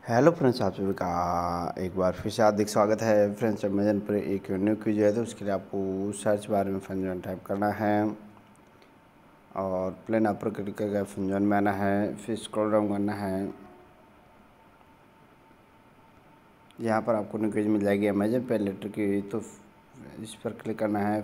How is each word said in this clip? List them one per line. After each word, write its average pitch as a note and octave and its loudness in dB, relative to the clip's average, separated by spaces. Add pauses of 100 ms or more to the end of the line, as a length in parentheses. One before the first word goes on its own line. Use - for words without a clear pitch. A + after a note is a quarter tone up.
हेलो B2+ 6
फ्रेंड्स, C#3 2
आप F#2+ 2
सभी G2 -2
का F2 -2
एक F2+ -4
बार F#2 2
फिर G#2 -6
से A#2 0
हार्दिक G#2 4
स्वागत G#2+ 2
है। G#2 4
फ्रेंड्स, G#2+ -2
Amazon G2+ 2
पर G#2 0
एक G2 -2
न्यू G2+ 2
क्विज G#2+ -2
है, G#2 6
तो A#2 0
उसके A2 -8
लिए G2+ -2
आपको F#2+ -4
सर्च G#2 0
बार G2 2
में G2 -2
फ्रेंड्स F#2+ -6
टाइप F#2 -8
करना G2+ 0
है G#2 0 (1400)
और F#2 -2 (160)
प्लेन A2 2
अपर G#2 0
क्लिक G2+ -8
करके G2+ 0
फ्रेंड्स G2 -2
में G2+ 4
आना G2+ 2
है, G2+ 0
फिर A2+ -6
स्क्रॉल G#2+ -2
डाउन G#2+ 4
करना G2+ 0
है। G2 -4 (3250)
यहाँ A2 2
पर A#2 2
आपको G#2+ -4
न्यू G#2+ 0
क्विज G#2+ 0
मिल G#2+ 2
जाएगी G2+ 4
Amazon G#2+ 0
पे A2+ 0
Letter G2+ -4
की, G2+ 0
तो G2+ -6 (800)
इस A2 -14 (100)
पर A2+ -4 (100)
क्लिक A2 -6
करना G#2+ 0
है। G#2 0